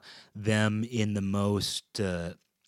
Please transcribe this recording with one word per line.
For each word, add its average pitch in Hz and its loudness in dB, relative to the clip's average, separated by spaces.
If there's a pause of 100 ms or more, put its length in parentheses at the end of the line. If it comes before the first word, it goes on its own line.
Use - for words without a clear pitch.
(340)
them 107 2
in 110 0
the 101 0
most, 101 0
uh, 87 -2 (320)